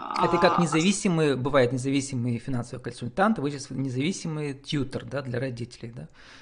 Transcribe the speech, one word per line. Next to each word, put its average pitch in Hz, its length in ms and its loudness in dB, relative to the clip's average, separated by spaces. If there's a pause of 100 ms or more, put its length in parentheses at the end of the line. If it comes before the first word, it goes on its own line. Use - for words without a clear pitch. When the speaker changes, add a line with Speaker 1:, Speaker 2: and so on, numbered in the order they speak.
(220)
Speaker 1:
Это 175 160 4
как 175 220 6
Speaker 2:
а, - 20 6
Speaker 1:
независимые, 160 720 4
бывает 131 380 4
независимые 131 640 0
финансовые 123 420 -6
консультанты, 190 640 0
вы 143 80 0
сейчас 139 200 -8
независимый 143 840 -2
тьютор, 131 500 -4
да, 131 180 -6
для 123 180 -4
родителей, 120 560 -8
да, 156 120 -14 (340)